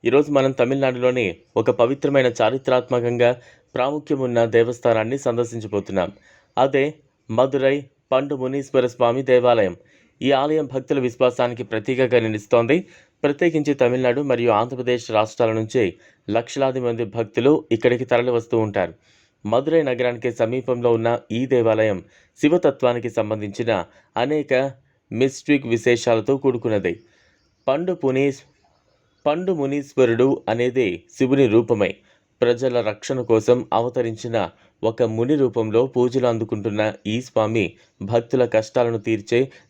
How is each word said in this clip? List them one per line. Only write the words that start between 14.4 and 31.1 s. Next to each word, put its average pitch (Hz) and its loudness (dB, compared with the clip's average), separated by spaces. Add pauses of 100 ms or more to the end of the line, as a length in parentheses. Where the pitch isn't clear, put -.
ఆంధ్రప్రదేశ్ 123 -2
రాష్ట్రాల 110 2
నుంచి 110 0 (460)
లక్షలాది 131 -2
మంది 117 -4
భక్తులు 117 0 (180)
ఇక్కడికి 120 0
తరలి 123 0
వస్తూ 117 -2
ఉంటారు. 101 -2 (520)
మదురై 139 2
నగరానికి 123 -2
సమీపంలో 120 -2
ఉన్న 117 2 (200)
ఈ 120 -2
దేవాలయం 110 0 (360)
శివతత్వానికి 123 0
సంబంధించిన 107 -4 (460)
అనేక 143 -2 (580)
మిస్టిక్ 135 0
విశేషాలతో 117 2
కూడుకున్నది. 113 -2 (760)
పండు 165 -2
పునీస్-, 135 -2 (800)
పండు 175 -2
మునీశ్వరుడు 139 0 (240)
అనేది 120 0 (240)
శివుని 135 2